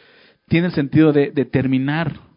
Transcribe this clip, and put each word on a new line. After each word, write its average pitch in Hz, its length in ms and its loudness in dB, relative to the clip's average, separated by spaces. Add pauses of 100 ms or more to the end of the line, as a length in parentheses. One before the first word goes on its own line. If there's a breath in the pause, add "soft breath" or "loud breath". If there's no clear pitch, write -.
(480 soft breath)
tiene 170 180 0
el 175 60 -4
sentido 151 400 2
de 143 180 0
determinar 135 880 -4 (180)